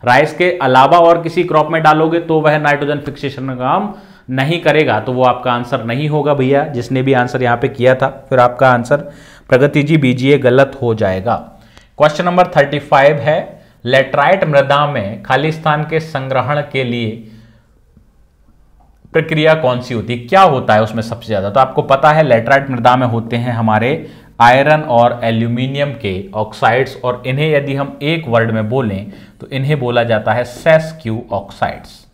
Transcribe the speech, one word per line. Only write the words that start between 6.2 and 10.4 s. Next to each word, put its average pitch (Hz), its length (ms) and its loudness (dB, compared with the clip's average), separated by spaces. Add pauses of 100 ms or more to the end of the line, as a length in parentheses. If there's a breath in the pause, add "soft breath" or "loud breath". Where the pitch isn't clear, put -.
भैया, 135 320 2
जिसने 131 380 -4
भी 135 100 2
आंसर 123 300 0
यहाँ 120 140 2
पे 127 100 -2
किया 127 280 2
था। 135 120 -2 (220)
फिर 127 100 2
आपका 123 300 4
आंसर 123 280 2 (520 loud breath)
प्रगति 143 340 2
जी 156 140 2
बीजीए 131 400 2
गलत 127 440 2